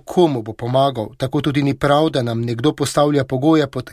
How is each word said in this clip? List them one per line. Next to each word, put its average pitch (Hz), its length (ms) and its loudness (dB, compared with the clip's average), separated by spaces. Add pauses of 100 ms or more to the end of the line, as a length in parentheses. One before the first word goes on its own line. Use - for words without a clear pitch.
komu 151 360 2
bo 107 120 -10
pomagal, 123 640 -2
tako 135 240 -4
tudi 143 220 -2
ni 139 120 0
prav, 147 340 2
da 139 120 -2
nam 117 200 -4
nekdo 120 340 -2
postavlja 147 500 0
pogoje, 143 420 2
pod - 260 -10